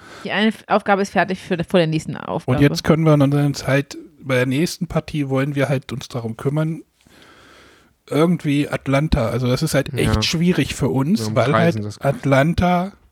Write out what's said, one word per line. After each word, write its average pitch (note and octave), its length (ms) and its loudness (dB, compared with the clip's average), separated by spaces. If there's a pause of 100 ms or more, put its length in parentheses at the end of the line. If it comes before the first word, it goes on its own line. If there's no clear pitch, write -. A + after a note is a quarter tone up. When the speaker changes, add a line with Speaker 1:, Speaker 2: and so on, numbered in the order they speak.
(260)
Speaker 1:
Die - 60 -6
eine G3+ 160 2
F-, - 200 -2
Aufgabe G3+ 360 2
ist G3 80 -4
fertig F#3+ 280 0
für, E3+ 240 -4
vor - 160 2
der D#3+ 80 4
nächsten D#3 300 -4
Aufgabe. - 400 -4
Speaker 2:
Und C#3 60 4
jetzt D#3 200 2
können D#3+ 200 2
wir D#3 120 6
dann C#3+ 380 2 (140)
halt, C#3 300 -2 (220)
bei C3 160 -2
der B2+ 100 2
nächsten D3+ 420 -2
Partie D3+ 420 -4
wollen C3+ 260 -2
wir C#3 140 0
halt C3 240 -4
uns - 160 -10
darum A#2 260 -8
kümmern, D#3 460 -4 (1300)
irgendwie D3 580 2
Atlanta, C3+ 600 0
also B2 180 -2
das B2+ 160 0
ist D#3 100 -2
halt C#3+ 200 0
echt A#2 220 2
Speaker 3:
Ja. G#2+ 60 0
Speaker 2:
schwierig E3 540 0
für C3+ 140 -2
uns, C3 400 0
Speaker 3:
Wir A2 60 -4
Speaker 2:
weil A#2 120 2
Speaker 3:
umkreisen A2 360 2
Speaker 2:
halt G#2 40 -8
Speaker 3:
das G#2+ 120 -12
Ganze. C#3 200 -2
Speaker 2:
Atlanta F3 720 2 (200)